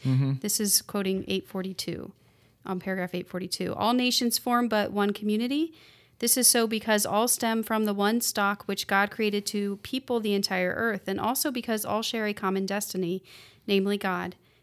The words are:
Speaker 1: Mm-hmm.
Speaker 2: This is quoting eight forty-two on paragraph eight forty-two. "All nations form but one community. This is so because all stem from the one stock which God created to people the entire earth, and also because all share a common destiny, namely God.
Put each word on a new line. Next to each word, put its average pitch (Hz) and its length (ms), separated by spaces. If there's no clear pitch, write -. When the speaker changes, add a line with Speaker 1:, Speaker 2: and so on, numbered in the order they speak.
Speaker 1:
Mm-hmm. 135 340
Speaker 2:
This - 220
is 202 200
quoting 190 460
eight 190 220
forty-two 185 640
on 185 140
paragraph 185 340
eight 180 140
forty-two. 180 460
"All 220 200
nations 247 440
form 240 320
but 208 240
one 202 180
community. 240 640
This 233 180
is 247 100
so 233 180
because 214 400
all 220 220
stem 226 340
from 220 220
the 208 120
one 208 260
stock 202 460
which 196 200
God 202 240
created 208 360
to 202 360
people 247 380
the 214 120
entire 185 400
earth, 214 360
and 196 100
also 262 320
because 226 320
all 214 200
share 220 240
a 208 60
common 190 320
destiny, 190 560
namely 196 300
God. 180 400